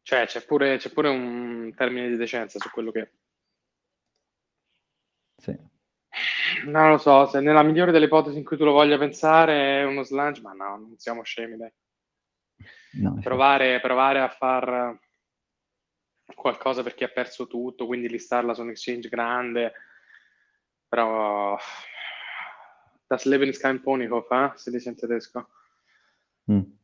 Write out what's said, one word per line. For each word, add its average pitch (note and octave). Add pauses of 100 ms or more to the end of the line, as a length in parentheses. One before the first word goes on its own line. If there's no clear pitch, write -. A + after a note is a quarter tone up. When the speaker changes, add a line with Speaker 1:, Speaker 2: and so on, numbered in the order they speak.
Speaker 1:
Cioè, B2
c'è -
pure, C#3
c'è -
pure D3+
un A#2+
termine B2
di A#2+
decenza A2+
su -
quello A2+
che A2 (2250)
Speaker 2:
Sì. - (920)
Speaker 1:
Non D#3
lo D3
so, C#3
se C#3
nella D3+
migliore E3+
delle D#3
ipotesi D3
in C#3
cui D3+
tu D#3
lo D3+
voglia D3
pensare D3
è -
uno C#3
sludge, C3+
ma G2+
no, G2
non A2
siamo A#2
scemi, A2+
dai. A2+ (1200)
Speaker 2:
No, G2
infatti. G#2
Speaker 1:
Provare, C3
provare C3+
a B2+
far B2 (1400)
qualcosa B2+
per A#2+
chi -
ha B2
perso -
tutto, B2
quindi A#2+
listarla A#2+
su A#2
un A#2
exchange A#2
grande, A#2+ (1120)
però G#2+ (1500)
Das -
Leben C3+
ist C3
kein C3
Ponyhof, A#2+
eh? C3+
Si -
dice A#2+
in A2+
tedesco. A#2+ (1000)
Speaker 2:
Mm. G2+ (220)